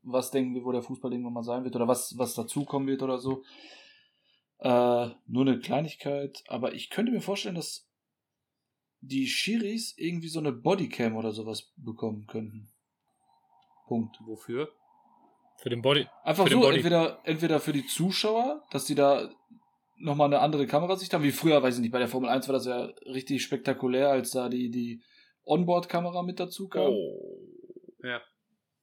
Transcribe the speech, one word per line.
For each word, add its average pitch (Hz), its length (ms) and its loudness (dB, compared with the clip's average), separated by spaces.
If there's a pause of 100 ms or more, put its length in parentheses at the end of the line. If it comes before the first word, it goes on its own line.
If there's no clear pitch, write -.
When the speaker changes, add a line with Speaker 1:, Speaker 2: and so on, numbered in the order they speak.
Speaker 1:
was 127 300 -4
denken 127 240 -2
wir, 123 80 -6
wo 127 80 -2
der 123 100 -2
Fußball 127 300 -8
irgendwann 123 200 -6
mal 117 120 -6
sein 120 180 -4
wird 127 140 -6
oder 117 100 2
was, 123 320 0
was 120 160 -2
dazukommen 135 540 -4
wird 135 140 -2
oder 131 160 -2
so. 131 260 -6 (1120)
Äh, 123 520 4 (160)
nur 123 200 0
eine 120 140 2
Kleinigkeit, 143 880 -4
aber 117 260 -4
ich - 160 -14
könnte 233 220 0
mir 208 80 -2
vorstellen, 196 340 -6
dass - 340 -10 (1120)
die 135 280 -2
Schiris 226 680 -2
irgendwie 165 320 -4
so 160 120 -4
eine 151 100 0
Bodycam 120 640 0
oder 110 160 -2
sowas 107 460 -8
bekommen 110 500 -8
könnten. 110 420 -10 (1160)
Punkt. 113 300 -4 (100)
Speaker 2:
Wofür? 117 460 -8 (880)
Speaker 3:
Für 123 100 -6
den 117 120 -2
Body. 139 240 4 (160)
Speaker 1:
Einfach 175 220 2
Speaker 3:
Für 165 60 6
den 254 100 8
Speaker 1:
so, 233 60 10
Speaker 3:
Body. - 100 6
Speaker 1:
entweder, 165 480 2
entweder 160 340 2
für 151 140 0
die 139 120 0
Zuschauer, 220 840 0
dass 135 140 -4
die 147 100 -2
da 139 340 6 (680)
nochmal 147 320 2
eine 143 100 4
andere 143 300 2
Kamerasicht 175 440 0
haben, 156 120 2
wie 139 80 4
früher, 151 320 6
weiß 123 120 2
ich 123 40 -2
nicht, 117 100 0
bei 123 80 0
der 123 80 2
Formel 127 240 -2
eins 131 160 0
war 139 60 0
das 123 140 0
ja 123 180 -2 (220)
richtig 131 360 -4
spektakulär, 131 680 0
als 127 200 2
da 123 180 -2
die, 123 220 -2
die 120 320 -4 (420)
Onboard-Kamera 175 800 0
mit 180 160 -8
dazu 185 300 -8
kam. 143 240 2
Speaker 3:
Oh. 50 560 -6 (560)
Speaker 2:
Ja. 123 180 -6 (600)